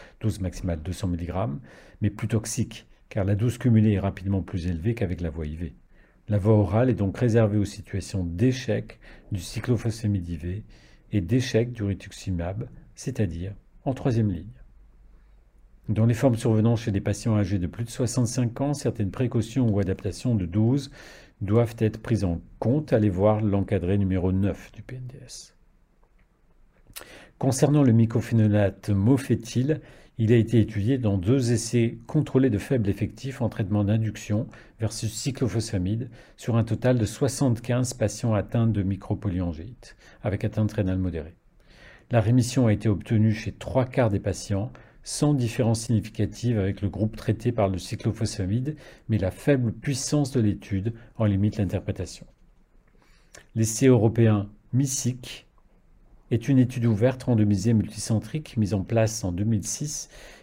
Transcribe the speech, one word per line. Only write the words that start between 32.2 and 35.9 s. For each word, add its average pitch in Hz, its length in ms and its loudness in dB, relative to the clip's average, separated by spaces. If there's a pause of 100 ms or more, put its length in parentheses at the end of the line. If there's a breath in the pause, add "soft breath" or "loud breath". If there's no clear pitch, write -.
de 104 80 2
faible 101 320 0
effectif - 500 -6
en 117 80 0
traitement 104 360 -2
d'induction 107 640 -2 (320 loud breath)
versus 110 340 -4
cyclophosphamide 110 960 -2 (260 loud breath)